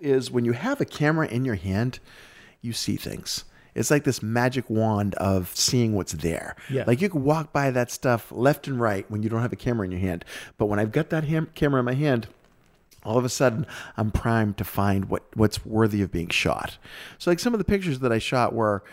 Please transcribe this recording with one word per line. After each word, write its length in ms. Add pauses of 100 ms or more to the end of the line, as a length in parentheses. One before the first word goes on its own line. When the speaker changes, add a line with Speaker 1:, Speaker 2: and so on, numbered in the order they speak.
Speaker 1:
is 300
when 140
you 80
have 280
a 40
camera 420
in 180
your 100
hand, 440 (640)
you 120
see 220
things. 500 (280)
It's 180
like 140
this 180
magic 460
wand 460
of 400
seeing 380
what's 200
there. 420 (140)
Speaker 2:
Yeah. 180
Speaker 1:
Like, 140
you 80
can 140
walk 280
by 200
that 200
stuff 400
left 360
and 120
right 320
when 100
you 80
don't 120
have 100
a 60
camera 280
in 60
your 80
hand. 240 (340)
But 100
when 120
I've 140
got 160
that 160
ham-, 300
camera 240
in 60
my 80
hand, 340 (760)
all 140
of 80
a 40
sudden, 380 (300)
I'm 140
primed 460
to 60
find 460
what, 140 (120)
what's 300
worthy 360
of 100
being 180
shot. 480 (400)
So, 120
like, 100
some 140
of 60
the 60
pictures 340
that 140
I 40
shot 360
were, 280 (120)